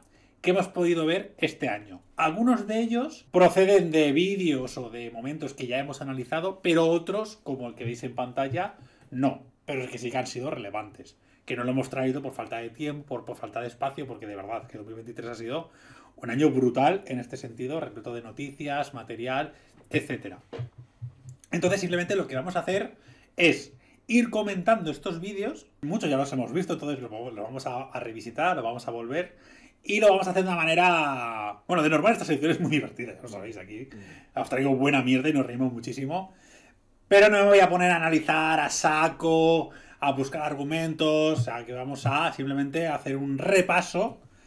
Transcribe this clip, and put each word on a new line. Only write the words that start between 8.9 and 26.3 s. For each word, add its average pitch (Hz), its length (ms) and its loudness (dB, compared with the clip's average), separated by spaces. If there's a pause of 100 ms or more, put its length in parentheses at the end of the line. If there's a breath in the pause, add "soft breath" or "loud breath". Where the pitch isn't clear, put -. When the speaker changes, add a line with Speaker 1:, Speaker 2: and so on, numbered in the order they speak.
Speaker 1:
no. 135 320 -2 (220)
Pero 135 180 -6
es 127 60 -10
que 120 80 -12
sí 120 120 -6
que 127 80 -4
han - 80 -4
sido 131 240 -8
relevantes. 107 680 -12 (280 soft breath)
Que 135 100 -8
no 123 80 -4
lo 123 80 -2
hemos 131 200 0
traído 131 320 -2
por 131 120 -10
falta 113 220 -8
de 117 140 -8
tiempo, 147 360 -8
por, 120 180 -8
por 123 120 -12
falta 113 240 -10
de 120 80 -6
espacio, 139 400 -8
porque 110 180 -14
de 104 80 -10
verdad 107 320 -8
que - 120 -16
dos 104 80 -14
mil 113 100 -14
veintitrés 113 340 -12
ha 117 60 -10
sido 123 340 -8 (460 loud breath)
un 117 140 -10
año 139 200 4
brutal 131 560 2
en 127 140 -6
este 123 160 -12
sentido, 127 420 -8
repleto 120 340 -10
de 117 100 -10
noticias, 139 720 -8
material, 123 580 -6 (380 soft breath)
etcétera. 127 500 -4 (1120)
Entonces 180 280 0
simplemente 175 360 -2
lo 180 100 -2
que - 80 -10
vamos 175 220 -6
a 170 40 -2
hacer 196 360 -4 (400 soft breath)
es - 380 2 (340 soft breath)
ir 233 220 4
comentando 202 600 0
estos 165 300 -6
vídeos, 208 480 -8 (140)
muchos 165 280 -2
ya 135 60 2
los 135 160 0